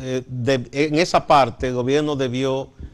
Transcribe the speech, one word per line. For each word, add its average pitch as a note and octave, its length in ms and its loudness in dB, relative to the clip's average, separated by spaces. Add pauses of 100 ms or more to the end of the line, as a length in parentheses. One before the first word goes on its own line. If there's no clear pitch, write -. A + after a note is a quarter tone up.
eh, C3 260 -4
de, B2+ 440 -2
en D3+ 240 0
esa D3+ 300 2
parte C3 420 4
el B2+ 80 -2
gobierno C#3+ 420 0
debió, C3 540 -2 (220)